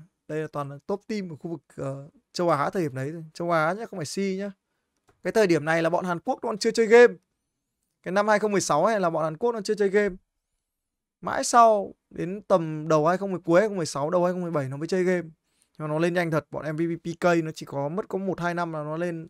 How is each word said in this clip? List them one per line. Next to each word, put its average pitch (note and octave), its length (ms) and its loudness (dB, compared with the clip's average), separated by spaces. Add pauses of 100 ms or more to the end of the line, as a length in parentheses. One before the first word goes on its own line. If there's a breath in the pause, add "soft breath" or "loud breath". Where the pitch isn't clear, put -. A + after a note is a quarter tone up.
(280)
Đây D#3 140 -8
là D#3 100 -8
toàn C#3+ 180 -8
là C#3+ 80 -16 (100)
top G3 200 -6
team G3+ 220 -6
của D#3+ 60 -14
khu E3+ 160 -12
vực, E3+ 100 -10 (140)
ờ, C#3 340 -10 (240)
châu F3 160 0
Á D3+ 200 2
thời F#3+ 140 -2
điểm C3+ 120 -4
đấy C3+ 180 -6
thôi. E3+ 100 -12 (100)
Châu E3+ 180 -6
Á E3 220 2
nhá, A3 120 -10
không F#3+ 140 -12
phải D3+ 60 -6
C F#3+ 340 -4
nhá. G3+ 120 -8 (720)
Cái F3+ 80 -4
thời G#3+ 160 4
điểm D#3 180 2
này E3 180 0
là E3 60 2
bọn F3 160 0
Hàn F3 140 -4
Quốc A#3+ 240 -4
nó A#3+ 60 -4
còn G#3+ 80 -4
chưa A3+ 140 0
chơi A3+ 140 2
game. A#3 280 10 (920)
Cái E3+ 80 -8
năm G3+ 160 2
hai G#3+ 120 4
không G#3 120 0
mười F#3+ 100 2
sáu D#3+ 260 2
này A3 120 0
là F3+ 100 0
bọn D#3+ 140 -2
Hàn D#3 140 -4
Quốc A#3+ 140 -2
nó A3+ 100 -6
chưa G#3 140 -2
chơi G3 140 2
game. G3+ 260 2 (1040)
Mãi G#3 220 -4
sau, A3+ 500 4 (160)
đến F3+ 320 -8
tầm D#3+ 460 0
đầu D#3 200 4
hai F3+ 100 2
không G3 140 -6
mười, F3 80 -4
cuối E3+ 200 4
hai G#3+ 100 4
không G3+ 80 -6
mười E3 80 -2
sáu, C#3+ 240 -4
đầu F3+ 140 2
hai F3 100 0
không F3+ 80 -6
mười E3+ 100 -6
bảy C#3+ 180 -2
nó C#3 80 -8
mới D#3 100 -6
chơi F#3 160 0
game. F3 240 0 (500)
Nhưng D#3 100 -8
mà - 0 -
nó D3+ 120 -2
lên F3 140 2
nhanh E3+ 180 -2
thật, D#3 200 -2
bọn C#3 220 -8
M D3+ 40 -6
V D#3+ 40 -2
P E3 220 -4
P E3+ 180 -10
K E3+ 220 4
nó D#3 80 -8
chỉ D#3 140 -14
có C#3 240 -6
mất E3+ 180 -6
có F#3+ 100 -4
một F#3+ 220 -6
hai F3 140 -4
năm E3+ 200 -4
là D3+ 100 -8
nó D3+ 140 -8
lên E3+ 320 -6